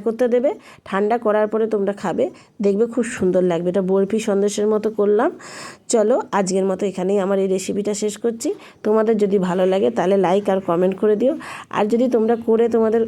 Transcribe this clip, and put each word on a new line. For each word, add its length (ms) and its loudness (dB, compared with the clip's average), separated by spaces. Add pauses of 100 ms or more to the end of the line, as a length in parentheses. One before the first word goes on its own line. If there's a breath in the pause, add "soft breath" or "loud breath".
করতে 280 0
দেবে। 180 2 (380 loud breath)
ঠান্ডা 280 0
করার 340 2
পরে 220 0
তোমরা 280 0
খাবে, 240 -2 (400 loud breath)
দেখবে 280 2
খুব 100 0 (140)
সুন্দর 340 2
লাগবে। 220 -2
এটা 180 0
বরফি 280 2
সন্দেশের 540 0
মতো 140 -2 (120)
করলাম। 300 2 (640 loud breath)
চলো, 220 4 (160)
আজকের 340 0
মতো 260 -2
এখানেই 340 -2
আমার 180 0
এই 120 0
রেসিপিটা 460 -4
শেষ 160 -2
করছি। 320 -4 (360 loud breath)
তোমাদের 380 2
যদি 160 2
ভালো 260 0
লাগে, 320 2
তাহলে 180 2 (100)
লাইক 240 2
আর 180 2
কমেন্ট 340 2
করে 200 4
দিও। 120 2 (440 loud breath)
আর 140 2
যদি 140 2 (100)
তোমরা 200 2 (120)
করে 180 2 (100)
তোমাদের 320 2